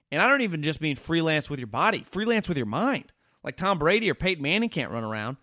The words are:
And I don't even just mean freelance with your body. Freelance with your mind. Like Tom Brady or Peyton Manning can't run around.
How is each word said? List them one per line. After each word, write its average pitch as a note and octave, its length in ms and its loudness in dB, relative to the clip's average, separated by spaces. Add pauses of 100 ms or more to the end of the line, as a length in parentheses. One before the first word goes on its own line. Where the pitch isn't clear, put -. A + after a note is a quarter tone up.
(120)
And D3 100 0
I G#3+ 60 6
don't C#4 140 6
even F3 200 0
just D3 200 -2
mean D#3 140 -2
freelance D#3+ 540 0
with D3 100 -6
your B2 80 -8
body. D3+ 360 0
Freelance A3 440 -2
with E3+ 100 -2
your B2 80 0
mind. F3+ 460 -2 (320)
Like C3+ 140 -8
Tom F#3 220 0
Brady G3 300 4
or C3 60 2
Peyton F3+ 260 -2
Manning G3 280 0
can't C3 220 -4
run A2+ 120 -4
around. A2 380 -4